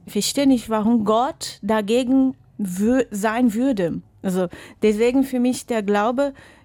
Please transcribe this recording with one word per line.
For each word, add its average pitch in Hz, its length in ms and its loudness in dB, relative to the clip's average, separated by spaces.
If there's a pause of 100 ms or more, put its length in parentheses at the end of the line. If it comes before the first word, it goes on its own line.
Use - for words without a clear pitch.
verstehe 277 400 -2
nicht, 254 220 2
warum 220 360 2
Gott 233 580 -2
dagegen 240 720 2 (220)
wür-, 208 520 0
sein 220 440 0
würde. 208 480 -2 (200)
Also 185 260 -2 (340)
deswegen 240 420 2
für 254 160 -4
mich 247 260 -2
der 220 160 -4
Glaube 240 520 0 (300)